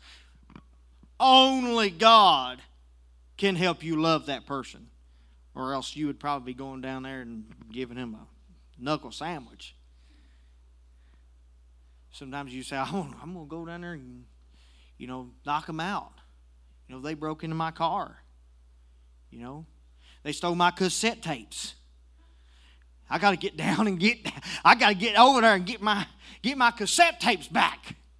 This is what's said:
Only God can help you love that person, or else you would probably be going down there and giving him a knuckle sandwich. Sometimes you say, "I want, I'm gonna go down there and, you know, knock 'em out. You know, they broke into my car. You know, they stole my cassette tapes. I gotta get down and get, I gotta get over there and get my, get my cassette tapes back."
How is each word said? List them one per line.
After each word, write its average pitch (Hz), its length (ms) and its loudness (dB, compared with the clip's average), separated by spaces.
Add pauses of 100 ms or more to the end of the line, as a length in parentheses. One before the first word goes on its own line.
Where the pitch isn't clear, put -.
(1200)
Only 262 680 6
God 160 720 6 (760)
can 196 180 0
help 170 280 0
you 156 160 -4
love 156 280 0
that 131 180 -8
person, 139 420 -12 (680)
or 131 180 -6
else 131 220 -8
you 151 120 -6
would 143 120 -8
probably 135 340 -6
be 123 40 -14
going 135 240 -12
down 131 220 -10
there 131 180 -12
and 113 300 -14 (200)
giving 120 260 -10
him 117 180 -10
a 107 120 -20 (540)
knuckle 139 300 -6
sandwich. 139 640 -12 (2250)
Sometimes 139 420 -12
you 127 80 -10
say, 135 160 -8
"I 135 140 -4
want, 156 300 -6
I'm 165 120 -14
gonna 165 120 -12
go 165 200 -12
down 170 160 -14
there 175 120 -12
and, 123 320 -18 (720)
you 127 100 -16
know, 127 240 -14 (140)
knock 147 220 -4
'em 160 120 -8
out. 175 340 -8 (760)
You 131 80 -18
know, 131 60 -14
they 151 120 -8
broke 156 300 -8
into 160 120 -8
my 160 160 -4
car. 165 500 -4 (1080)
You 123 100 -20
know, 139 260 -16 (580)
they 147 100 -6
stole 175 220 -2
my 175 160 4
cassette 190 500 -2
tapes. - 540 -10 (1300)
I 151 80 -2
gotta 185 200 4
get - 200 -8
down 185 300 0
and 185 120 -2
get, 226 200 2 (440)
I 202 120 8
gotta 208 200 4
get 208 220 0
over 254 240 8
there 220 140 8
and 180 100 -2
get 190 160 -8
my, 202 240 0 (360)
get 269 160 -2
my 240 140 4
cassette 330 480 2
tapes 190 280 0
back." - 480 -2 (240)